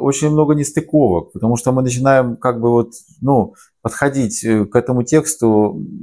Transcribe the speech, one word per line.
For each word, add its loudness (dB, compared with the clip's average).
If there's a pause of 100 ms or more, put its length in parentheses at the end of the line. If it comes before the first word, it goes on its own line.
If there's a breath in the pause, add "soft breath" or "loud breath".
очень 0
много 2
нестыковок, 0
потому -2
что -2
мы 0
начинаем 0
как -4
бы 2
вот, 2 (280)
ну, 0 (280 soft breath)
подходить, -4
э, 0
к -2
этому 0
тексту 0 (220)